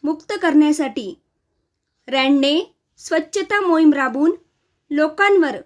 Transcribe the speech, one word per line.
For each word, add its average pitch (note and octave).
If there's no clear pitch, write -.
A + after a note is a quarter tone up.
मुक्त D#4
करण्यासाठी D4+
रँडने C4+
स्वच्छता F#4
मोहीम D#4+
राबवून C#4
लोकांवर D#4